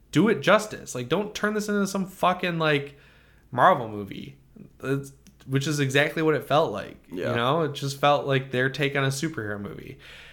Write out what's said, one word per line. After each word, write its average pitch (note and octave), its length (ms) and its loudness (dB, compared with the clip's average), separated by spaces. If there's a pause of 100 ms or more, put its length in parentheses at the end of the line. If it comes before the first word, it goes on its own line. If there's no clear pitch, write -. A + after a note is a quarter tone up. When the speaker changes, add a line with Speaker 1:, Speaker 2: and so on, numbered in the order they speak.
(120)
Speaker 1:
Do F3 160 4
it E3 140 2
justice. - 520 2
Like, B2 140 -6
don't G3+ 260 -2
turn G#3+ 200 -2
this G#3 140 -4
into G3+ 200 0
some F#3+ 180 -4
fucking, F3+ 540 -2
like, D3 360 0 (540)
Marvel C3 380 4
movie. G#2 480 -10 (460)
It's, C#3 300 -4 (340)
which C3+ 200 0
is D3 140 -2
exactly C#3+ 420 2
what D#3 140 4
it A#2+ 80 -4
felt C#3+ 280 2
like. F#2+ 260 -10 (120)
Speaker 2:
Yeah. D#2 200 -4
Speaker 1:
You - 60 0
know, C3 260 2
it C#3 120 -2
just C#3 240 -6
felt C#3+ 300 4
like C3+ 240 0
their C3 180 2
take C#3 240 -2
on C#3+ 80 0
a C3+ 60 2
superhero A#2 520 -4
movie. - 380 -12 (340)